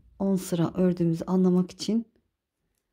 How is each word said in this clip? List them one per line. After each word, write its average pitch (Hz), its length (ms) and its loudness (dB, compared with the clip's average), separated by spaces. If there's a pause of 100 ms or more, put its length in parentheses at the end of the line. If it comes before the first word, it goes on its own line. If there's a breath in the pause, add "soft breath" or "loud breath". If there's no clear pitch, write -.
(180)
On 196 180 0
sıra 175 380 -2
ördüğümüzü 175 500 0
anlamak 180 460 2
için. 226 360 -4 (880)